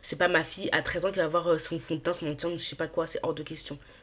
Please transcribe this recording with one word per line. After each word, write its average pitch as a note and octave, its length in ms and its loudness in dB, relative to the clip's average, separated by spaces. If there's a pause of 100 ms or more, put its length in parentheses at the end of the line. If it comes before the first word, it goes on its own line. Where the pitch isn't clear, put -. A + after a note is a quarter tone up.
c'est - 160 -4
pas F3 120 6
ma E3+ 140 6
fille - 300 -6
à D#3 80 4
treize E3 240 -2
ans G3 60 4
qui F#3+ 80 0
va F3 80 4
avoir, E3 220 2
euh, D#3+ 100 6
son E3 200 -4
fond D#3 180 -2
de C#3+ 40 -6
teint, E3+ 140 0
son E3+ 160 -4
anti-cerne, E3+ 280 -2
je - 60 -2
sais - 100 -2
pas D#3+ 140 -2
quoi, D#3+ 180 0
c'est - 160 -6
hors D#3+ 120 0
de D3+ 80 -6
question. D3+ 340 -8 (260)